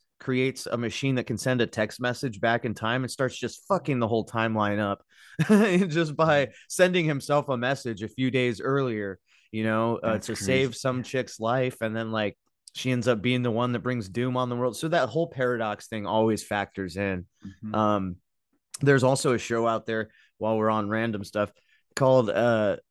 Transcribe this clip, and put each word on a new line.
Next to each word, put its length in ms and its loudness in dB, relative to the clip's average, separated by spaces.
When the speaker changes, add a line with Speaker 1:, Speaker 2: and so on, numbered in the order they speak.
Speaker 1:
creates 460 -2
a 100 -2
machine 380 -2
that 120 -2
can 120 -4
send 220 0
a 60 2
text 340 -4
message 400 -4
back 240 2
in 100 -4
time 300 -2
and 60 -6
starts 280 -4
just 300 -8
fucking 320 -2
the 80 2
whole 180 0
timeline 540 0
up 240 -2
<laughs> 400 6
just 280 -2
by 300 4
Speaker 2:
Mm. 60 -8
Speaker 1:
sending 360 4
himself 440 0
a 80 0
message 460 -2
a 60 -4
few 220 -2
days 300 0
earlier, 600 -2
you 100 -2
know, 400 0
uh, 120 0
Speaker 2:
That's 120 -4
Speaker 1:
to 80 -6
Speaker 2:
crazy. 100 -8
Speaker 1:
save 320 2
some 220 -2
Speaker 2:
Yeah. 60 -4
Speaker 1:
chick's 340 -6
life. 420 0
And 140 -2
then, 160 -6
like, 260 -2
she 160 -4
ends 160 0
up 160 2
being 200 2
the 80 0
one 220 0
that 80 -2
brings 280 -4
doom 280 -2
on 120 0
the 80 -4
world. 200 -2
So 120 -6
that 200 2
whole 200 -2
paradox 580 -2
thing 180 -8
always 380 2
factors 540 -4
in. 300 -2
Speaker 2:
Mm-hmm. 280 -10
Speaker 1:
Um, 420 2
there's 240 6
also 300 2
a 40 2
show 300 -2
out 180 -2
there, 240 -4
while 200 0
we're 120 2
on 180 0
random 360 -2
stuff, 280 -2
called, 320 6
uh, 480 2